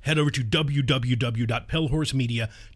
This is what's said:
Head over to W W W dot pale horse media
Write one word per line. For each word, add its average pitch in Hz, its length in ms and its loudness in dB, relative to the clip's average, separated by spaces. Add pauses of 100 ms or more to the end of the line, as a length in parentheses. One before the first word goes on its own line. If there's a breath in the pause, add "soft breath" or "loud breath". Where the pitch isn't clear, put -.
Head 156 160 0
over 147 120 4
to 135 120 -2
W 143 400 2
W 123 340 2
W 117 300 0
dot 110 220 -2
pale 160 200 0
horse 151 240 0
media 117 380 0 (260 loud breath)